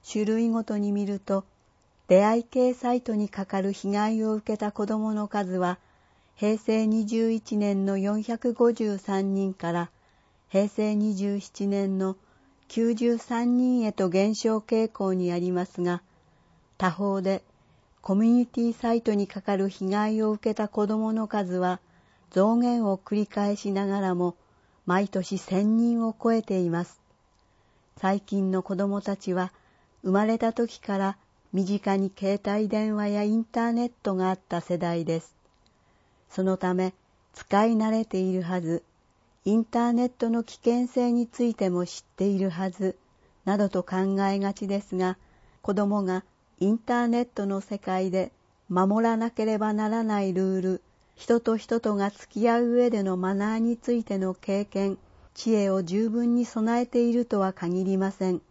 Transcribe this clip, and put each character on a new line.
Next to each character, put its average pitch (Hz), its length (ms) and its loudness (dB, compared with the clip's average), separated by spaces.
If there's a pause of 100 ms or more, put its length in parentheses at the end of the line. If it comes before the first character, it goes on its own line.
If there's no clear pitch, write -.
種 214 140 -2
類 226 260 2
ご 226 140 0
と 214 140 -4
に 202 160 0
見 202 120 0
る 196 140 -4
と、 196 240 -2 (640)
出 185 160 8
会 220 160 4
い 233 60 -4
系 254 280 2
サ 247 200 -2
イ 247 80 0
ト 240 120 -4
に 208 140 0
か 196 180 -6
か 196 160 -2
る 196 120 0
被 196 160 -6
害 214 340 0
を 214 120 0
受 214 180 -4
け 214 40 -4
た 208 140 -4
子 208 140 -4
ど 214 140 -2
も 214 140 -2
の 208 140 -2
数 185 300 -2
は、 180 220 0 (580)
平 214 200 0
成 220 300 0
二 220 180 2
十 226 260 0
一 220 260 -2
年 202 280 0
の 196 120 0
四 208 260 0
百 233 300 -2
五 240 180 4
十 214 260 -2
三 196 360 -2
人 190 200 -2
か 170 200 -4
ら、 175 160 -2 (580)
平 202 220 0
成 214 260 -2
二 208 180 0
十 202 280 -2
七 - 260 -6
年 196 300 0
の 190 180 -2 (520)
九 233 260 0
十 233 240 2
三 240 400 0
人 247 260 2
へ 214 80 0
と 190 180 0
減 196 260 2
少 220 220 0
傾 220 340 0
向 190 220 -2
に 180 180 0
あ 175 80 -2
り 180 120 -2
ま 180 140 0
す - 160 -10
が、 175 200 -2 (760)
他 185 140 0
方 196 300 -2
で、 190 220 -2 (580)
コ 190 140 -2
ミ 220 120 4
ュ 233 120 6
ニ 240 60 2
テ - 160 -4
ィ 233 120 0
サ 233 200 -2
イ 233 80 2
ト 220 120 0
に 202 140 0
か 196 140 -12
か 202 160 0
る 196 120 0
被 190 160 -8
害 214 360 0
を 214 100 2
受 214 200 -2
け - 20 -2
た 214 140 -2
子 208 180 0
ど 214 120 -2
も 220 160 -2
の 220 140 -2
数 190 280 -4
は、 180 240 0 (520)
増 214 260 4
減 240 280 2
を 196 120 0
繰 - 180 -6
り 208 120 0
返 202 280 -2
し 202 160 -6
な 196 160 0
が 196 140 0
ら 185 140 0
も、 175 200 0 (500)
毎 190 220 0
年 190 300 -4
千 208 400 0
人 233 280 2
を 226 160 -4
超 226 120 2
え 226 80 2
て 196 180 -2
い 175 100 0
ま 170 160 -2
す。 - 140 -20 (1000)
最 196 220 0
近 190 320 -2
の 185 100 0
子 190 140 -6
ど 196 120 0
も 202 140 -2
た 196 140 -4
ち 190 180 -6
は、 180 180 -2 (520)
生 185 80 0
ま 202 140 4
れ 226 120 0
た 226 160 0
時 - 260 -4
か 196 180 -4
ら 196 200 -2 (360)
身 185 120 0
近 196 320 0
に 190 180 0
携 202 300 -2
帯 208 220 0
電 214 280 -2
話 208 120 -2
や 208 160 0
イ 214 120 0
ン 226 100 0
タ 233 240 -2
ー - 20 0
ネ 233 140 0
ッ 247 60 -4 (120)
ト 196 120 0
が 185 140 2
あ 190 40 0
っ 185 60 -6
た 175 220 -6
世 175 160 -4
代 170 280 -2
で 165 160 -2
す。 - 140 -20 (960)
そ 190 140 -4
の 190 140 2
た 185 160 0
め、 185 200 0 (400)
使 208 320 2
い 226 120 2
慣 220 140 0
れ 220 140 0
て 190 140 -4
い 185 140 0
る 185 100 -2
は 180 160 -4
ず、 165 240 -4 (640)
イ 214 100 4
ン 226 60 2
タ 240 260 0
ー - 40 2
ネ 240 120 2
ッ 247 40 -2
ト 233 220 -4
の 233 100 0
危 - 140 -10
険 240 320 0
性 240 240 0
に 240 160 0
つ - 160 -4
い 233 100 0
て 190 160 0
も 180 160 0
知 - 140 -14
っ - 160 -20
て 190 100 -2
い 196 140 0
る 190 100 0
は 180 220 -4
ず、 190 260 -4 (480)
な 202 140 0
ど 202 100 2
と 180 140 -2
考 196 400 0
え 196 160 0
が 196 140 -2
ち 202 140 -8
で 196 140 -2
す - 140 -10
が、 185 220 0 (440)
子 202 140 -2
ど 202 100 2
も 202 160 0
が 185 220 -2 (360)
イ 196 120 2
ン 226 80 2
タ 240 240 0
ー 240 40 0
ネ 240 140 2
ッ 240 40 0
ト 208 200 -6
の 196 160 -2
世 202 160 -8
界 185 320 -2
で 185 220 -2 (380)
守 196 340 4
ら 226 140 2
な 226 120 -2
け 220 160 -4
れ 220 140 0
ば 214 140 0
な 214 140 0
ら 226 160 0
な 208 200 0
い 190 100 0
ル 190 240 0
ー 185 40 -2
ル、 185 200 -2 (340)
人 233 240 2
と 226 180 0
人 226 220 -2
と 220 160 0
が 196 140 0
付 - 320 -8
き 233 80 4
合 233 120 2
う 240 80 2
上 240 200 4
で 214 140 0
の 190 140 0
マ 185 180 0
ナ 208 200 0
ー - 40 -2
に 233 180 0
つ 240 160 -4
い 233 100 0
て 196 140 -4
の 190 160 -2
経 202 320 -4
験、 196 320 -2 (380)
知 226 180 0
恵 202 160 2
を 190 140 0
十 202 260 0
分 240 240 0
に 240 100 2
備 233 380 0
え 247 60 -2
て 240 160 2
い 240 100 2
る 240 120 2
と 208 140 -2
は 190 140 0
限 180 300 -2
り 190 140 0
ま 190 120 2
せ 190 220 -2
ん。 180 200 -2